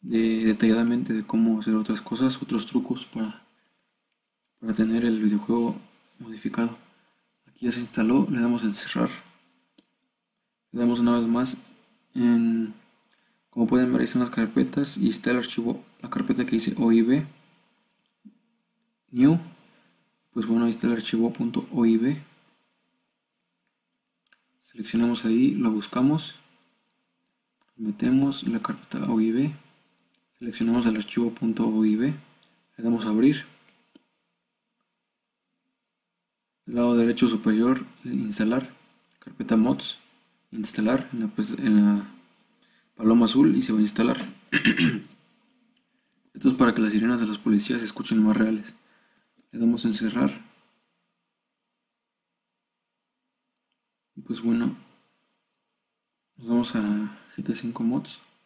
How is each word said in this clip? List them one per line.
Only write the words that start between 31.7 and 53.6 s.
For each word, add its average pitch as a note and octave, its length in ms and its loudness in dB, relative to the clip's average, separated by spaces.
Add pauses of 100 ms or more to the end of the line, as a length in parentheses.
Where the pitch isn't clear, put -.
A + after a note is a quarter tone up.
I G#2+ 100 2
B, C3 180 0 (600)
le A#2 80 -14
damos A#2 220 0
a A2 60 -4
abrir. C3 340 2 (3250)
Del A#2+ 100 -10
lado A#2+ 220 2
derecho A#2 300 2
superior, A2+ 580 0 (180)
instalar, B2 680 -4 (500)
carpeta - 360 -4
mods, B2+ 420 2 (540)
instalar A2+ 600 -2
en A#2+ 80 -6
la, A2 80 -4
pues, G#2+ 220 -6
en G#2 340 4
la G#2 200 2 (880)
paloma A2+ 320 4
azul B2+ 280 4
y B2+ 80 0
se - 80 -4
va G#2+ 80 2
a - 20 6
instalar. A2+ 360 0 (340)
<clears throat> - 1800 -4
Esto - 160 2
es C3 40 2
para B2 200 4
que A#2 80 0
las G#2+ 100 0
sirenas A2+ 300 2
de A2 60 -2
los G#2+ 100 -4
policías A2 420 0
se A2+ 60 -6
escuchen A2 360 -2
más G#2+ 140 4
reales. A2 400 -2 (800)
Le A#2 60 -10
damos A#2 260 2
a - 20 2
encerrar. A2+ 560 -2 (3750)